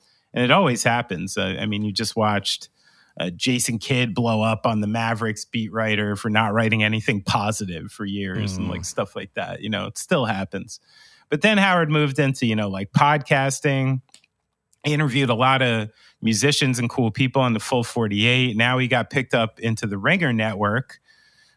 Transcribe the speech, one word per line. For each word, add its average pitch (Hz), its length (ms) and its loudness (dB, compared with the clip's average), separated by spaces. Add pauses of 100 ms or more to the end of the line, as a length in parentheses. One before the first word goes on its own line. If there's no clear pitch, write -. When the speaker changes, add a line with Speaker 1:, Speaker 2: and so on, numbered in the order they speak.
(340)
Speaker 1:
and 123 100 0
it 123 80 4
always 156 320 4
happens. 101 540 -2
Uh, 95 200 -2
I 104 100 -4
mean, 104 160 -2
you 104 100 -4
just 110 240 -4
watched, 104 500 0 (520)
uh, 87 120 -4
Jason 120 480 -2
Kidd 123 360 0
blow 113 260 2
up 113 240 0
on 113 140 2
the 104 80 0
Mavericks 113 560 -2
beat 107 300 -6
writer 104 420 0
for 110 140 -4
not 107 240 2
writing 110 300 2
anything 107 380 0
positive 101 680 -4
for 107 140 -10
years 98 500 -4
and, 92 120 -4
Speaker 2:
Mm. - 40 -4
Speaker 1:
like, 87 140 -8
stuff - 280 -6
like - 200 -12
that. - 280 -8
You 107 80 -8
know, 101 180 -4
it - 100 -12
still 151 260 0
happens. 98 560 -6 (500)
But 151 120 -2
then 214 160 4
Howard 180 340 4
moved 147 260 2
into, 135 280 2
you 110 100 2
know, 104 140 0
like, 95 240 -6
podcasting. 135 1080 2 (840)
He 147 80 0
interviewed 139 360 2
a 120 60 2
lot 127 260 4
of 113 280 0 (320)
musicians 123 580 2
and 117 100 0
cool 113 220 0
people 131 300 2
on 123 100 4
the 110 80 0
Full 123 240 0
forty-eight. 117 720 0
Now 120 220 2
he 127 100 0
got 117 220 0
picked 139 240 -2
up 113 260 0
into 113 260 -2
the 101 120 -4
Ringer 147 340 0
Network, 110 720 -2 (560)